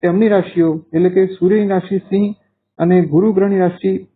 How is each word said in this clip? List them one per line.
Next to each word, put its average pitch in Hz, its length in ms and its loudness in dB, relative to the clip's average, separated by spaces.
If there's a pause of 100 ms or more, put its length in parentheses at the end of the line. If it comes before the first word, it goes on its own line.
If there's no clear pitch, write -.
તેમની 185 260 0
રાશિઓ, 170 640 0
એટલે 180 180 2
કે 190 160 0
સૂર્યની 190 420 0
રાશિ 190 300 -4
સિંહ 202 360 -2 (440)
અને 180 240 2
ગુરુ 170 300 2
ગ્રહની 196 260 0
રાશિ 185 580 -2